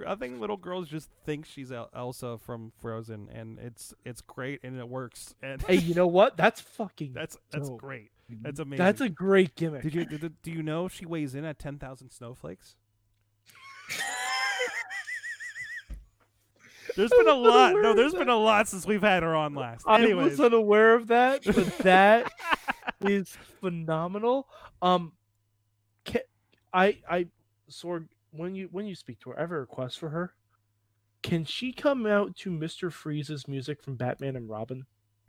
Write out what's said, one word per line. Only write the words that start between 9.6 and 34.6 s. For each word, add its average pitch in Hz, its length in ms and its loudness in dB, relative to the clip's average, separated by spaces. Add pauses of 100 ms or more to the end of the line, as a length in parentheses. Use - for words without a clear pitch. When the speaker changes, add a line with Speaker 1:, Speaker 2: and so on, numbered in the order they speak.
Speaker 1:
Did 151 100 -4
you, 170 120 -2
did, 156 360 -10
do 170 100 -12
you 160 120 -6
know 160 240 -4
she - 180 -16
weighs 156 300 -6
in 147 100 -10
at 151 140 -10
ten 143 180 -12
thousand 131 320 -18
snowflakes? - 680 -16 (1120)
<laughs> - 60 -10 (3000)
There's 226 160 0
Speaker 2:
I 494 60 8
Speaker 1:
been 453 100 8
a 285 100 6
Speaker 2:
was 233 120 6
Speaker 1:
lot. 247 200 10
Speaker 2:
unaware 415 140 4
Speaker 1:
No, 226 80 6
Speaker 2:
of 208 60 4
Speaker 1:
there's 269 140 4
Speaker 2:
that. 359 80 -4
Speaker 1:
been 254 100 0
a 240 80 4
lot 214 300 4
since 185 180 -10
we've 208 160 0
had 185 220 4
her 165 120 0
on 151 200 -2
last. 120 320 -10
Speaker 2:
I 220 140 8
Speaker 1:
Anyways. 233 300 4
Speaker 2:
was 277 80 -2
unaware 226 540 6
of 233 140 2
that, 254 360 4
but 185 340 2
Speaker 1:
<laughs> - 20 -2
Speaker 2:
that 196 520 6 (680)
is 196 280 0 (320)
phenomenal. 180 840 -4 (340)
Um, 180 300 2 (920)
ca-, 233 140 -4 (540)
I, 190 240 4 (120)
I, 175 180 -2 (420)
Sorg, 165 380 -10 (240)
when 170 220 -10
you, 190 180 -10
when 196 140 -8
you 190 100 -10
speak - 260 -16
to 127 100 -14
her, - 60 -12
I - 40 -4
have 170 100 -6
a 165 80 -6
request 127 380 -10
for 160 120 -10
her. 170 240 -6 (920)
Can 165 220 -2
she 254 260 -8
come 262 340 0
out 202 320 2
to 190 140 -8
Mister 165 400 -6
Freeze's 147 560 -8
music 139 340 -8
from 135 140 -10
Batman 131 400 -4
and 117 140 -10
Robin? 117 360 -10 (440)